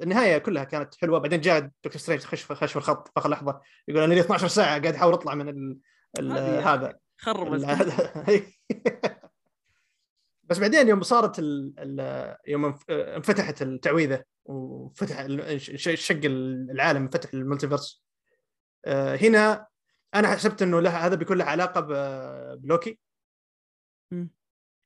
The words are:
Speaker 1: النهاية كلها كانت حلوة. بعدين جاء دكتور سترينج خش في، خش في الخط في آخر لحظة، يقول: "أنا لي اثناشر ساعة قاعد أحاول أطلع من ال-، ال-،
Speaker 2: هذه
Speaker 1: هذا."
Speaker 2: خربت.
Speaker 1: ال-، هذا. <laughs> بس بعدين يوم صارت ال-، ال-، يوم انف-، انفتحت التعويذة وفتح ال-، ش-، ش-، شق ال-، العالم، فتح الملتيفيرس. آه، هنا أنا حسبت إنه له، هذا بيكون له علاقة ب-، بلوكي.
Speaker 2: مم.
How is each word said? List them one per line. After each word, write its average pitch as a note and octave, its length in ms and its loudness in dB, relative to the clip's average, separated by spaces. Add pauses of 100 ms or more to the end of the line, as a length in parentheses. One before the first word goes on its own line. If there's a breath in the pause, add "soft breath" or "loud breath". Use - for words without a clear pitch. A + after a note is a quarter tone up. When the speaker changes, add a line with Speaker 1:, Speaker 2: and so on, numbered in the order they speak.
Speaker 1:
النهاية F#3 360 4
كلها D3+ 260 -2
كانت C#3+ 300 -6
حلوة. E3 240 0
بعدين D3+ 220 0
جاء D3+ 300 2 (140)
دكتور E3 160 -10
سترينج D#3 220 -4
خش - 200 -10
في، D3 120 -10
خش C#3+ 160 -2
في - 60 -4
الخط C#3+ 320 -2
في - 80 -20
آخر D3 140 0
لحظة، C#3+ 300 -4 (280 soft breath)
يقول: D3+ 140 2
"أنا E3 120 6
لي F3+ 60 6
اثناشر F3 280 2
ساعة D3+ 340 2
قاعد E3 120 0
أحاول F3 180 6
أطلع D#3+ 220 -2
من D3 140 -6
ال-، C3+ 300 -10 (400)
ال-، C3 140 -4
Speaker 2:
هذه C3+ 420 2
Speaker 1:
هذا." C3 240 -6 (200)
Speaker 2:
خربت. F#3 340 -4
Speaker 1:
ال-، C#3 120 -2
هذا. E3 600 0 (440)
<laughs> - 640 -6 (1120)
بس E3+ 140 -2
بعدين A3+ 300 6
يوم G3+ 140 6
صارت A3+ 360 2
ال-، C#3+ 400 -4
ال-، C3+ 580 -8 (100)
يوم D3 260 -2
انف-، - 180 -12
انفتحت D3+ 720 -2
التعويذة C3+ 640 0 (200)
وفتح C3 720 -10
ال-، C#3 420 -6
ش-، - 100 -16
ش-، D#3 360 -4
شق D#3+ 180 0
ال-، C3 460 -4
العالم، C3+ 380 0
فتح - 260 -6
الملتيفيرس. C#3 720 -4 (800)
آه، C3+ 320 -2
هنا G#3+ 500 4 (480)
أنا G#3 140 4
حسبت G3+ 340 0
إنه F3 180 4
له، E3+ 260 2
هذا F3+ 80 2
بيكون F3+ 240 -2
له E3 60 2
علاقة F3 360 0
ب-، C3 840 -8
بلوكي. E3+ 360 0 (1160)
Speaker 2:
مم. F3 180 -8 (560)